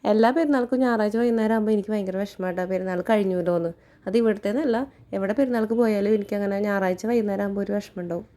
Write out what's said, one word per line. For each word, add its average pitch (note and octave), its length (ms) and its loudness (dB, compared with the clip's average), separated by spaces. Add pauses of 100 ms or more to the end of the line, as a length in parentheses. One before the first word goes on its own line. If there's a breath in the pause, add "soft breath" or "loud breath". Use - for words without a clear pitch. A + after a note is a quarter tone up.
(120)
എല്ലാ A3 240 6
പെരുന്നാൾക്കും C4+ 480 2
ഞായറാഴ്ച A3 360 0
വൈകുന്നേരം A3+ 360 2
ആകുമ്പോൾ A3 200 2
എനിക്ക് G#3 180 -2
ഭയങ്കര F#3+ 300 -4
വിഷമമാണ് F#3 340 -6
കേട്ടോ, F#3 140 -4
പെരുന്നാൾ F#3 280 -2 (100)
കഴിഞ്ഞുല്ലോ F#3 500 2
എന്ന്. E3+ 120 -2 (360 soft breath)
അത് F#3+ 140 -2
ഇവിടുത്തെ G#3 300 0
എന്നല്ല, B3 260 0 (380 loud breath)
എവിടെ G3 220 -2
പെരുന്നാൾക്ക് A#3 420 0
പോയാലും G#3+ 380 2
എനിക്കങ്ങനെ G3+ 400 -2 (100)
ഞായറാഴ്ച F#3+ 440 0
വൈകുന്നേരം G#3 340 0
ആകുമ്പോൾ G3 200 -4
ഒരു G3+ 120 -4
വിഷമം G3 260 -8
ഉണ്ടാവും. F3 220 -6 (120)